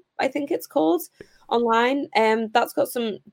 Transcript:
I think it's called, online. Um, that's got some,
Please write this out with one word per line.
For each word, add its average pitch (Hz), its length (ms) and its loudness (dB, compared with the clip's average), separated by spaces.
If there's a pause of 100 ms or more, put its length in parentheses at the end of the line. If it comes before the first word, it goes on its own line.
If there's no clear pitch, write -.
(180)
I - 100 -2
think 285 220 -4
it's 480 160 -4
called, 320 380 0 (440)
online. 240 680 0
Um, 220 380 2
that's 240 200 2
got - 160 0
some, 226 300 -6 (140)